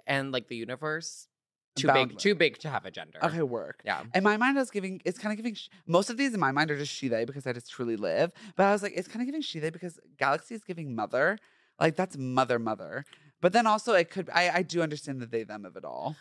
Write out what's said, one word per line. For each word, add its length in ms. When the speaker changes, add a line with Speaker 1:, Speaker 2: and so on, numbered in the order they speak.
Speaker 1:
and, 260
like, 160
the 80
universe, 720
too 140
Speaker 2:
Boundless. 260
Speaker 1:
big, 60
too 160
big 220
to 100
have 180
a 60
gender. 280
Speaker 2:
Okay, 220
work. 420
Speaker 1:
Yeah. 200
Speaker 2:
In 80
my 140
mind, 200
I 40
was 100
giving, 340
it's 140
kinda 160
giving, 200
sh-, 140
most 200
of 80
these 180
in 40
my 140
mind 180
are 60
just 160
she, 160
they, 160
because 240
I 40
just 160
truly 280
live. 340
But 120
I 60
was 80
like, 140
it's 140
kinda 160
giving 160
she, 180
they, 120
because 280
galaxy 380
is 80
giving 320
mother. 420
Like, 160
that's 200
mother, 440
mother. 440
But 140
then 120
also, 280
it 140
could, 220
I, 280
I 40
do 200
understand 380
the 60
they, 160
them 220
of 120
it 80
all. 360